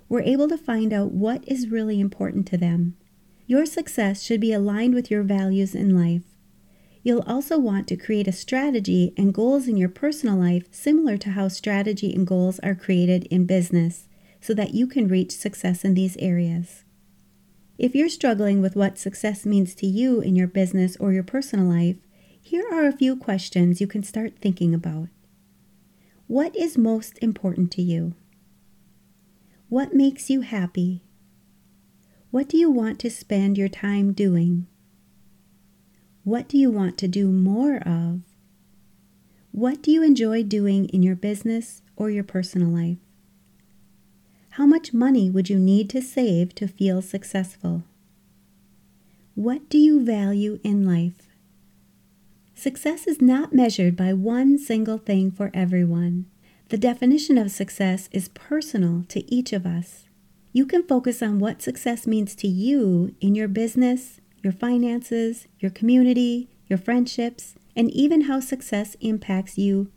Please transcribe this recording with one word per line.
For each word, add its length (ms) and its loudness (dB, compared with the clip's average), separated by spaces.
we're 120 0
able 280 2
to 80 -2
find 340 -2
out 200 -2
what 360 -2
is 220 -4
really 320 -2
important 460 -4
to 100 -2
them. 400 -2
Your 200 2
success 580 -4
should 180 -2
be 120 0
aligned 400 0
with 180 -2
your 120 0
values 520 0
in 200 2
life. 280 2
You'll 240 0
also 300 -2
want 320 0
to 80 -4
create 300 -2
a 60 0
strategy 840 0
and 160 2
goals 340 0
in 80 0
your 140 2
personal 480 -2
life 340 0
similar 460 2
to 140 -6
how 180 -2
strategy 640 -2
and 140 0
goals 320 0
are 160 -2
created 500 2
in 200 2
business, 640 0
so 140 -4
that 200 -4
you 140 0
can 200 0
reach 240 0
success 520 -6
in 100 2
these 240 0
areas. 680 -2
If 180 -2
you're 140 2
struggling 520 0
with 140 0
what 240 0
success 440 -6
means 320 0
to 120 -4
you 340 0
in 140 0
your 100 4
business 520 0
or 160 0
your 100 0
personal 420 -2
life, 300 2
here 320 -4
are 140 0
a 100 0
few 200 0
questions 680 0
you 60 -2
can 160 -6
start 360 -8
thinking 360 0
about. 320 -6
What 280 -2
is 220 -4
most 460 -2
important 480 -2
to 100 -6
you? 320 -4
What 280 -2
makes 340 2
you 120 0
happy? 600 -4
What 180 -2
do 80 0
you 140 6
want 300 0
to 100 -4
spend 480 0
your 120 0
time 440 -2
doing? 540 2
What 240 -2
do 120 2
you 100 6
want 300 0
to 80 -2
do 240 0
more 460 2
of? 420 -2
What 300 -2
do 100 0
you 120 4
enjoy 400 4
doing 460 0
in 120 2
your 140 4
business 680 -6
or 160 -4
your 120 -2
personal 440 -2
life? 300 -2
How 100 2
much 280 4
money 360 4
would 200 0
you 80 2
need 340 4
to 100 -4
save 540 0
to 120 -6
feel 340 -2
successful? 840 -6
What 360 -4
do 80 4
you 260 8
value 580 0
in 240 2
life? 440 0
Success 540 -6
is 140 0
not 320 2
measured 420 2
by 160 0
one 460 2
single 400 -2
thing 340 0
for 220 -6
everyone. 720 0
The 100 -4
definition 600 2
of 120 0
success 600 -4
is 160 -4
personal 800 -2
to 260 -8
each 200 -2
of 120 -4
us. 440 -8
You 140 2
can 180 2
focus 400 0
on 160 0
what 220 -2
success 440 -6
means 300 -2
to 140 -4
you 720 0
in 140 4
your 120 -2
business, 720 -2
your 80 0
finances, 960 -2
your 120 -2
community, 800 2
your 100 0
friendships, 800 -4
and 180 2
even 320 4
how 180 -2
success 580 -6
impacts 580 -4
you 400 0